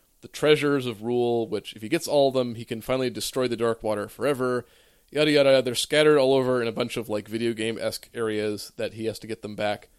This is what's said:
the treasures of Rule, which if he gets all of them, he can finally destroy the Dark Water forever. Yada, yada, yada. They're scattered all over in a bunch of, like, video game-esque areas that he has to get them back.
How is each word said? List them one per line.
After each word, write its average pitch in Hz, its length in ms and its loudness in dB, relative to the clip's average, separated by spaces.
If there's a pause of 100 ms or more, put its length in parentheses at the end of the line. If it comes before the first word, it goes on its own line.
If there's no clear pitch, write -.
(220)
the - 60 -20
treasures 143 580 2
of 107 180 -8
Rule, 120 440 0
which 104 260 -8
if 107 80 -18
he 107 80 -8
gets 160 180 -2
all 139 200 4
of 127 60 0
them, 123 220 -2
he 117 100 -12
can 113 160 -8
finally 127 280 -2
destroy 120 380 -4
the 117 100 -2
Dark 113 260 0
Water 104 240 -2
forever. 127 580 -2 (460)
Yada, 151 200 2
yada, 143 200 6
yada. 131 100 6
They're 120 140 -2
scattered 151 420 4
all 131 160 4
over 127 280 2
in 117 60 -2
a 113 40 -4
bunch 120 260 -4
of, 110 120 -6
like, 107 180 -4
video 113 260 -2
game-esque 110 600 -6
areas 107 640 -4
that 104 160 -6
he 110 120 -8
has 107 140 -6
to 107 80 -16
get 110 140 -8
them 107 140 -12
back. 104 320 -4 (120)